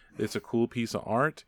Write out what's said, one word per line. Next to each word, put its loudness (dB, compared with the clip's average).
It's -2
a -2
cool 0
piece -2
of -4
art. 0